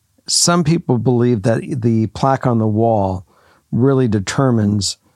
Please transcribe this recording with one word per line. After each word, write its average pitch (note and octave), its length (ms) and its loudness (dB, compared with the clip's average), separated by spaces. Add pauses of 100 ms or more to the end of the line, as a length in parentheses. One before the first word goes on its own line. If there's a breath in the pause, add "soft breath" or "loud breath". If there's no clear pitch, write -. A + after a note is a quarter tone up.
(280)
some F3 340 0
people D#3 360 0
believe A#2+ 440 0
that A2+ 200 -2 (180)
the A2+ 280 0
plaque C3+ 380 0
on A#2+ 120 0
the A2 100 0
wall G#2 580 -2 (460 soft breath)
really C3 360 2
determines G#2 880 0 (180)